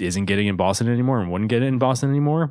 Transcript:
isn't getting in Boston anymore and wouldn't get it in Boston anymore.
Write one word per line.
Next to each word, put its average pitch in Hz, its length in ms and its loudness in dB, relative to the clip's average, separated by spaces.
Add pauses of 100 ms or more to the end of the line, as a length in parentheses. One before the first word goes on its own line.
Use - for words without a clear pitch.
isn't 90 240 -2
getting 98 220 2
in 98 100 0
Boston 98 320 0
anymore 123 320 0
and 87 100 -4
wouldn't 101 200 -2
get 120 120 2
it 135 40 0
in 131 120 -2
Boston 131 300 0
anymore. 147 420 0